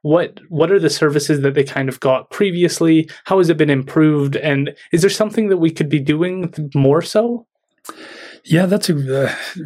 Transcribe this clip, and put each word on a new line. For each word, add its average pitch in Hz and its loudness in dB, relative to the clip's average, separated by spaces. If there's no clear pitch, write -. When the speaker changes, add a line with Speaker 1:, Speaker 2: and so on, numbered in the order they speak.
Speaker 1:
What, 151 0
what 165 0
are 196 4
the 160 2
services 147 0
that 139 0
they 147 2
kind 135 -4
of 123 -10
got 131 0
previously? 165 0
How 190 2
has 175 4
it 165 2
been 151 2
improved? 143 2
And 147 -2
is 170 2
there 196 4
something 214 -2
that 185 2
we 165 2
could 160 -4
be 147 0
doing 170 -4
more 139 4
so? 233 -2
Speaker 2:
Yeah, 170 2
that's 190 -2
a, 139 -2